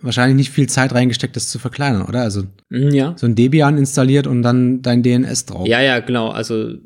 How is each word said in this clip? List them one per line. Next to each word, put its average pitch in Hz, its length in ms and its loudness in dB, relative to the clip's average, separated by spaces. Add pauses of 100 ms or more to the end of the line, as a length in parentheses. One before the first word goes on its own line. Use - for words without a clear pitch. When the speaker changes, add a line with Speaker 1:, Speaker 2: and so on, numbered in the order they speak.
Speaker 1:
wahrscheinlich 123 340 2
nicht 135 140 2
viel 135 180 0
Zeit 131 260 0
reingesteckt, 123 420 0
das - 140 -8
zu 117 100 -10
verkleinern, 123 420 -4
oder? 117 200 -4
Also 104 220 -4 (260)
Speaker 2:
Mhm, 135 200 0
ja. 135 260 0
Speaker 1:
so 127 100 -4
ein 117 100 2
Debian 143 420 4
installiert 139 500 2
und 123 140 0
dann 123 400 2
dein 123 200 2
D 123 120 2
N 123 100 2
S 123 220 -6
drauf. 92 200 -8
Speaker 2:
Ja, 117 140 2
ja, 131 200 2
genau. 113 300 -4
Also 113 440 -6 (120)